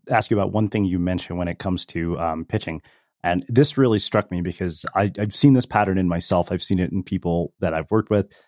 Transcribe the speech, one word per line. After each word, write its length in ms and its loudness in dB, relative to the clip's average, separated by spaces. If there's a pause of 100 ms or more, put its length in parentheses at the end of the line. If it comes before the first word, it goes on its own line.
ask 220 2
you 60 2
about 140 0
one 180 0
thing 160 0
you 140 0
mentioned 380 -2
when 100 -2
it 120 -6
comes 280 -4
to, 320 -4
um, 260 -4
pitching. 360 -4 (420)
And 240 0
this 300 2
really 220 4
struck 320 -2
me 100 -4
because 440 -6 (100)
I, 220 2
I've 180 -4
seen 180 6
this 140 2
pattern 300 2
in 100 2
myself. 440 0
I've 120 -4
seen 160 0
it 120 -2
in 120 -4
people 560 -2
that 140 -2
I've 180 -4
worked 180 2
with. 180 2 (200)